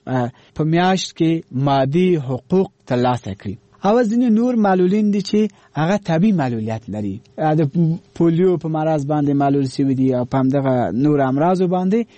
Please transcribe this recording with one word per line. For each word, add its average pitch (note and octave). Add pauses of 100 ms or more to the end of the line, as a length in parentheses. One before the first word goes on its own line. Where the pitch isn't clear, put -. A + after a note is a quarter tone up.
اه، B2+ (260)
په D#3
میاشت F3
کې E3 (200)
مادي C#3
حقوق C#3 (160)
ترلاسه B2
کړي. G2 (300)
او A#3
ځینې A#3
نور A#3+
معلولین G3+
دي G3+
چې G#3 (360)
هغه E3+
طبي F3+
معلولیت A2+
لري، G#2 (220)
اه، D#3
د E3 (540)
پولیو E3+
په D#3+
مرض D#3
باندې D3
معلول C#3
شوي C3+
دي C3
او B2
په C3+
همدغه C3+ (180)
نور C#3
امراضو E3+
باندې F#3 (180)